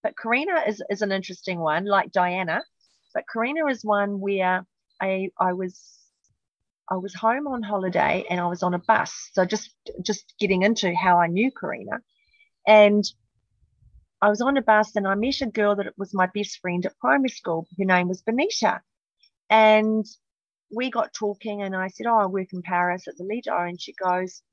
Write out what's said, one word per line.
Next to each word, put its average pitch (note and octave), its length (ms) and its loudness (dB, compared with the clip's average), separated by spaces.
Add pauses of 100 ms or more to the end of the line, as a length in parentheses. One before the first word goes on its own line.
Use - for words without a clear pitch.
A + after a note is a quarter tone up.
but - 120 -4
Karina D4 500 -2
is, G#3 220 -4
is G3+ 140 -4
an G3+ 100 -2
interesting F#3 460 -6
one, D#3+ 260 -2
like G3 280 0
Diana. F3+ 500 0 (500)
But - 180 -2
Karina C#4 360 -2
is B3+ 180 -4
one G3+ 360 0
where F#3 440 0 (380)
I, F#3+ 360 -2
I F#3 140 2
was, F#3 460 -10 (920)
I F#3+ 60 -2
was F#3 180 -10
home B3 340 0
on B3+ 140 -6
holiday F#3 680 0
and F3+ 100 -2
I F3 60 -2
was F3 160 -4
on F#3 100 0
a F3+ 60 -2
bus. - 540 -2
So F#3 120 2
just, - 300 -6 (280)
just - 360 -6
getting F#3+ 240 0
into G3+ 320 0
how F3 240 4
I E3+ 80 4
knew G3+ 240 0
Karina. - 480 -8 (680)
And G#3 380 8 (1160)
I G#3 100 6
was G#3 100 0
on C4+ 160 2
a C4 60 2
bus G#3+ 340 4
and G3 100 -2
I G3 80 0
met A#3 280 -2
a B3+ 40 -2
girl G#3 300 2
that G3 200 -6
was G3 160 -10
my F#3 220 2
best G3+ 260 -6
friend F3+ 240 -2
at - 140 -6
primary C4 300 2
school. E3+ 400 -6 (100)
Her G3 60 0
name F3+ 240 2
was F3+ 140 -6
Venetia. B3 600 0 (680)
And A3 560 4 (680)
we B3 160 -4
got A#3 220 -4
talking G#3 500 -6
and F#3+ 140 -6
I F#3 120 -4
said, A3 200 -10
"Oh, A#3 100 4
I G3+ 80 2
work F#3+ 260 -4
in F3+ 100 -10
Paris F3 440 -2
at - 100 -16
the F3 60 -14
Lido." G#3 340 -6
And F3 240 -4
she - 120 -16
goes F#3 500 -4 (100)